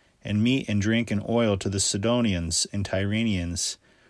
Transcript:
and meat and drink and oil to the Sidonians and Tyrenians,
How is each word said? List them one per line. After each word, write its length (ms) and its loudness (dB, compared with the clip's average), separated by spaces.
and 200 0
meat 260 2
and 100 2
drink 300 0
and 180 -2
oil 300 2
to 100 -4
the 120 -2
Sidonians 920 0
and 160 -4
Tyrenians, 920 -2